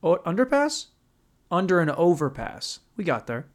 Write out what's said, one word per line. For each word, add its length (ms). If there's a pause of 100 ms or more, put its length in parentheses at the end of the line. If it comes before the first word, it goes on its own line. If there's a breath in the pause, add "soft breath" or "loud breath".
Oh, 140 (100)
underpass? 600 (640)
Under 300
an 120
overpass. 880 (160)
We 80
got 240
there. 260